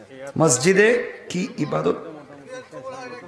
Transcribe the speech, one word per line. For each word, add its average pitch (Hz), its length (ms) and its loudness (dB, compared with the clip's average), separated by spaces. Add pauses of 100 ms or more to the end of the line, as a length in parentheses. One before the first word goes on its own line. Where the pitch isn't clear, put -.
(380)
মসজিদে 185 760 4 (180)
কি 180 180 -4 (100)
ইবাদত? 151 380 0 (1300)